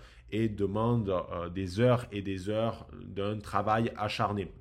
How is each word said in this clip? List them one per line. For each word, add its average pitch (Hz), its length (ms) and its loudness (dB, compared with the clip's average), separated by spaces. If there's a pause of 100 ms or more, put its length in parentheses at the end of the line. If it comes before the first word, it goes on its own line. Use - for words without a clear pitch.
(320)
et 110 180 2
demande, 104 600 2
euh, 87 400 -2
des 92 320 -2
heures 120 300 6
et 101 100 -4
des 95 280 -4
heures 110 380 -2 (180)
d'un 98 320 -2
travail 107 600 2
acharné. 104 640 0